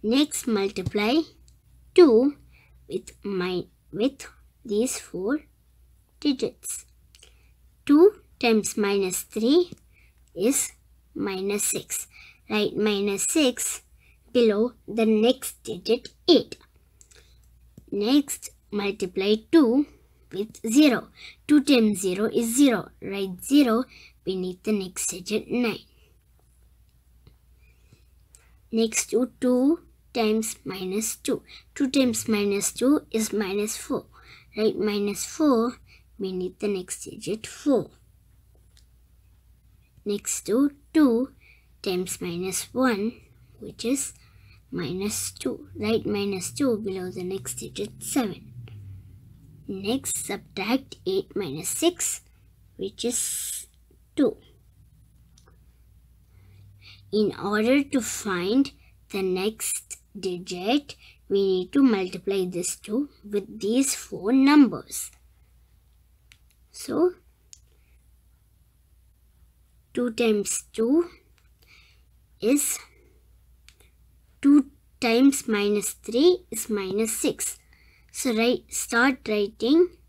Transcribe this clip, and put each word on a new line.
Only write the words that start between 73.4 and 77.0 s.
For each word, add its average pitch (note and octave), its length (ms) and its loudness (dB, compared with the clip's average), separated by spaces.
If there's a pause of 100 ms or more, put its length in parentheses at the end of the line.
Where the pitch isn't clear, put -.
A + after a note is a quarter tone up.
two C#4+ 280 6 (300)
times C4 460 4
minus G3+ 460 0
three D#4+ 580 2
is - 180 -10
minus G3+ 480 -4